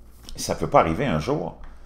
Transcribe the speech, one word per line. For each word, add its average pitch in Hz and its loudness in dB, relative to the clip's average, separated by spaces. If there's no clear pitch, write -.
ça - -2
peut 80 -2
pas 143 8
arriver 82 2
un 82 2
jour 156 -2